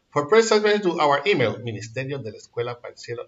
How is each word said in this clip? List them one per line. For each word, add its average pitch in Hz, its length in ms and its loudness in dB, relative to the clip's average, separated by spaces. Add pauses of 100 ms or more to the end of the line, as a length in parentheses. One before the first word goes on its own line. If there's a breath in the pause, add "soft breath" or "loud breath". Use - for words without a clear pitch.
(120)
For 143 160 -2
prayer, 220 160 6
send 208 400 2
to 170 160 0
our 143 260 4
email, 127 320 2
ministerio 117 640 -8
de 110 80 -10
la 104 80 -16
escuela 120 420 -8
para 98 140 -16
el - 40 -20
cielo 117 300 -12